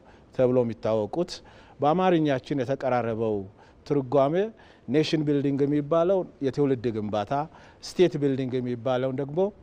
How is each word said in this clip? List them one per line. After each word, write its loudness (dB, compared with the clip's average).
ተብሎ 4
የሚታወቁት። -2
በአማርኛችን 2
የተቀራረበው 0
ትርጓሜ 2
ኔሽን 2
ቢልዲንግ 0
የሚባለው 2
የትውልድ 0
ግንባታ፣ -4
ስቴት 2
ቢልዲንግ -2
የሚባለውን -2
ደግሞ -4